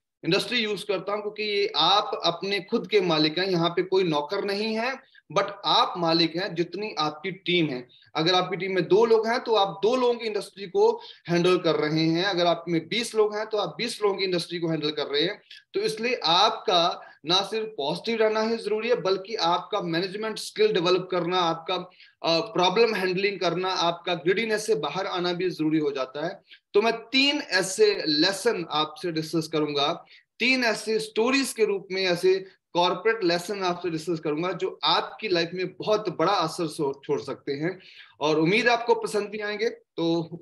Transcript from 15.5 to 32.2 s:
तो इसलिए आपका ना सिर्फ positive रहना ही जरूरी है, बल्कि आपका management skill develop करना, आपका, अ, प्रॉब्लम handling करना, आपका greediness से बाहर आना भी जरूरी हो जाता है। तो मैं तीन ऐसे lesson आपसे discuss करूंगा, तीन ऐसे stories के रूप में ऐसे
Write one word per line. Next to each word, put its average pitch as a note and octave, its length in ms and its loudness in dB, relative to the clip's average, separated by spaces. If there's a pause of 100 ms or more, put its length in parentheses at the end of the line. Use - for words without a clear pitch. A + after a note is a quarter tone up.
तो G3 60 -2
इसलिए A3+ 440 -2
आपका F#3 800 2 (240)
ना F3+ 160 2
सिर्फ G#3+ 360 -6
positive E3+ 420 -2
रहना A3 220 2
ही A3+ 160 0
जरूरी G#3+ 320 -2
है, B3 60 4
बल्कि F#3+ 400 -2
आपका F3+ 460 0
management F#3+ 580 -4
skill G#3+ 340 0
develop F3+ 380 2
करना, F3+ 260 0
आपका, E3+ 380 0 (480)
अ, E3 160 2
प्रॉब्लम G#3 560 4
handling F#3+ 440 0
करना, F3+ 300 0
आपका E3+ 440 0
greediness G3+ 520 0
से A3 100 2
बाहर E3 300 -4
आना F3+ 280 -2
भी F3+ 160 -2
जरूरी D#3 300 0
हो D3 120 0
जाता C3+ 340 -4
है। F#3+ 160 -8 (320)
तो G3+ 80 6
मैं A3+ 120 2
तीन C#4 480 0
ऐसे F#3+ 640 2
lesson F3+ 640 0
आपसे D3+ 400 -4
discuss D#3+ 360 -4
करूंगा, D3+ 580 -2 (340)
तीन B3+ 240 2
ऐसे A3 360 0
stories B3 540 0
के A3 120 -2
रूप G3 260 -4
में F#3+ 120 -2
ऐसे F#3 420 2 (280)